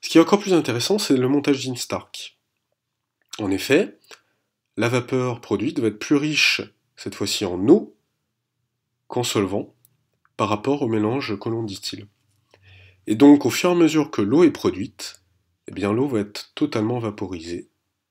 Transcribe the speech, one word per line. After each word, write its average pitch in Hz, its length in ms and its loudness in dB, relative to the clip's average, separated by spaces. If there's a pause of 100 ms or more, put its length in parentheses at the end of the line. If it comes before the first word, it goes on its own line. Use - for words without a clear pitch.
Ce - 80 -10
qui - 80 6
est 165 40 8
encore 202 180 4
plus 190 140 -2
intéressant, 143 440 0
c'est 147 200 0
le 127 100 0
montage 139 380 0
d'Instark. - 720 -10 (1000)
En 98 120 -4
effet, 139 460 0 (800)
la 113 120 0
vapeur 123 520 -2
produite 107 380 -4
va 113 80 0
être 104 120 -4
plus - 160 0
riche, 147 460 0 (340)
cette - 200 -14
fois-ci - 300 -4
en 90 220 -2
eau, 208 280 4 (1120)
qu'en 123 160 -4
solvant, 101 520 -2 (600)
par 104 140 0
rapport 135 320 -2
au 127 60 -2
mélange 110 500 -2
que 113 120 -8
l'on 113 120 -4
distille. 104 460 -12 (960)
Et 107 80 -2
donc, 143 320 8
au 117 60 0
fur - 180 0
et 180 40 2
à - 20 2
mesure 156 340 2
que 107 140 -2
l'eau 131 200 4
est 156 80 6
produite, - 680 -6 (460)
eh - 40 -16
bien, 101 220 -2
l'eau 131 140 0
va 113 140 -2
être - 340 -10
totalement 123 420 -2
vaporisée 95 720 -8 (420)